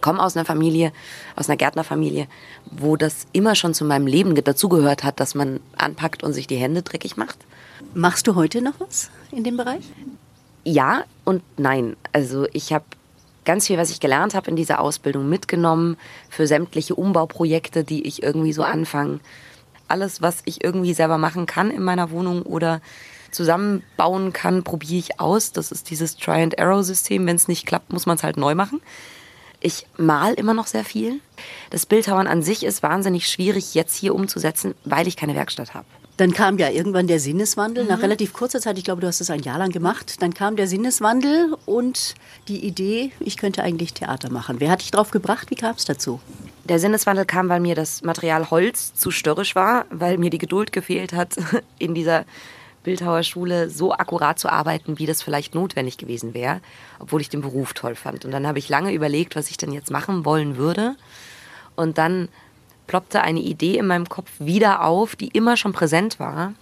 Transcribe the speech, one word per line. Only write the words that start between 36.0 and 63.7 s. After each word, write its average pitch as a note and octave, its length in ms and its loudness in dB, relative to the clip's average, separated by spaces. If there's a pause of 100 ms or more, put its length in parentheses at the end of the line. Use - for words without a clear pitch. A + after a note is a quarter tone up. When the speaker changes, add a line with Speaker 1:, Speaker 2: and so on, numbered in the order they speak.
Speaker 2:
Dann F#3 160 6
kam G3+ 240 2
ja E3 120 2
irgendwann F3+ 380 0
der E3+ 120 4
Sinneswandel. G#3 680 -2
Nach G#3+ 120 2
Speaker 1:
Mhm. A3+ 60 -2
Speaker 2:
relativ G#3 300 0
kurzer B3+ 260 -4
Zeit, G#3 180 -4
ich F3+ 60 -10
glaube, F3+ 180 -4
du F#3 60 0
hast F3 140 -2
es F3 80 -4
ein D3+ 120 -2
Jahr C3+ 160 -6
lang F#3 140 0
gemacht, F3 500 -2
dann F3 120 0
kam G#3 220 0
der G3+ 120 2
Sinneswandel B3+ 880 2 (100)
und B3 500 -2 (320)
die G3+ 180 -8
Idee, G#3 540 -2
ich - 180 -6
könnte G3 260 -2
eigentlich E3 300 -2
Theater C3+ 380 -6
machen. B2 280 -6
Wer D3 120 4
hat F#3 100 2
dich - 100 -8
drauf G#3 200 4
gebracht? G#3+ 400 0
Wie C4+ 40 -4
kam's A3+ 300 -4
dazu? C3+ 340 -4 (460)
Speaker 1:
Der E3+ 140 2
Sinneswandel G3 460 2
kam, F#3 240 0
weil F3 100 2
mir F3 160 2
das D#3 280 -6
Material E3 480 0
Holz - 420 2
zu - 160 -2
störrisch E3+ 460 0
war, A3 340 4
weil F3 280 0
mir F3 120 2
die D#3+ 80 -2
Geduld F#3 360 -2
gefehlt F3+ 400 -4
hat, F3 220 -2 (220)
<laughs> - 220 -6
in E3 160 -2
dieser D#3+ 300 2 (580)
Bildhauerschule F3 840 0
so D#3+ 240 0
akkurat D#3+ 460 0
zu - 100 -2
arbeiten, D#3 480 0
wie D#3 80 -4
das D#3 160 -2
vielleicht D3 320 -4
notwendig E3 440 -4
gewesen A#2 360 -8
wär, C3 280 -4 (380)
obwohl D3+ 220 -2
ich C#3+ 80 -8
den D3 120 -6
Beruf C3+ 320 -4
toll A#2 220 -6
fand. C3 300 -10
Und C3 60 -8
dann C#3 160 -4
hab D3+ 100 -2
ich D3 120 -8
lange D#3+ 240 2
überlegt, D3+ 420 0
was D3+ 140 -4
ich - 80 -14
denn D#3 140 -6
jetzt C#3+ 200 -8
machen D#3 340 -2
wollen D3 320 2
würde. F#3 380 0 (800)
Und D#3+ 240 -2
dann F3 280 2 (600)
ploppte - 340 0
eine E3 180 2
Idee E3 380 0